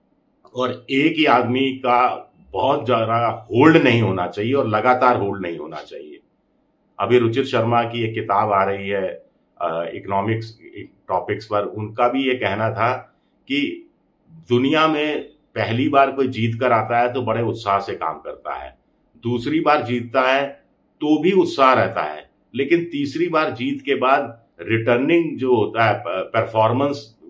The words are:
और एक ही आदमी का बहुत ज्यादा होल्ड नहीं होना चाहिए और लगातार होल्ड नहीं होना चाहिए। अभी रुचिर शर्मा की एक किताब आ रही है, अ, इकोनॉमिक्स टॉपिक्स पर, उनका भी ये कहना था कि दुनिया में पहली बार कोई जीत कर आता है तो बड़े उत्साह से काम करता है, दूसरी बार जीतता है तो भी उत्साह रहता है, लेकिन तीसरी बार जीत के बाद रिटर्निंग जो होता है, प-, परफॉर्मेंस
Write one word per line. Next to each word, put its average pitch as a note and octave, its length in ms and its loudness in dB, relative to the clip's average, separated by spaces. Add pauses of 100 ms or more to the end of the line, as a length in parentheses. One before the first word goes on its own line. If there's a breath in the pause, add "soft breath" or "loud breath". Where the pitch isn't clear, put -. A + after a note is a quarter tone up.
(540)
और B2 360 -4
एक D3+ 260 2
ही D3+ 80 2
आदमी B2+ 480 2
का B2 600 0 (200)
बहुत B2+ 340 0
ज्यादा A2+ 680 0
होल्ड D#3 240 6
नहीं A#2+ 260 4
होना F#2 240 -2
चाहिए G#2+ 260 -4
और C3+ 160 0
लगातार B2 480 2
होल्ड G2 300 -4
नहीं E2 120 -8
होना D#2 180 -12
चाहिए। D2 440 -16 (800)
अभी A2 200 4
रुचिर A2+ 260 0
शर्मा A#2 380 2
की A#2 220 -4
एक A2+ 100 -4
किताब G#2 380 0
आ G2 120 4
रही G2 240 -4
है, G2 360 -4 (360)
अ, E2+ 340 -4
इकोनॉमिक्स G2+ 640 -4 (500)
टॉपिक्स F#2+ 380 -4
पर, G#2 160 -2
उनका G#2+ 460 -2
भी C3+ 200 -2
ये B2+ 60 0
कहना G#2+ 360 -2
था A#2 260 0 (520)
कि C3+ 340 -4 (680)
दुनिया C#3 400 2
में D3+ 340 -2 (320)
पहली A2+ 340 0
बार C#3 240 4
कोई C3+ 160 0
जीत A2+ 320 -2
कर B2+ 120 2
आता A#2 260 0
है A#2+ 140 2
तो B2+ 100 -4
बड़े A2+ 200 -2
उत्साह G2+ 360 -2
से G2 160 -6
काम D#2+ 240 -6
करता D2 360 -12
है, C2 240 -16 (440)
दूसरी A#2+ 380 -2
बार D3 220 2
जीतता A#2+ 400 -2
है C3+ 260 2 (520)
तो D3+ 220 2
भी F3+ 100 2
उत्साह C#3 400 4
रहता F#2+ 300 2
है, D2+ 280 -8 (240)
लेकिन D3+ 300 0
तीसरी C#3+ 440 -4
बार D#3 220 0
जीत C#3 320 -6
के C#3 120 -2
बाद C3 500 0 (160)
रिटर्निंग B2+ 800 0
जो B2+ 180 2
होता A2 280 0
है, G#2+ 140 2
प-, - 80 -12
परफॉर्मेंस A2 1120 -2 (140)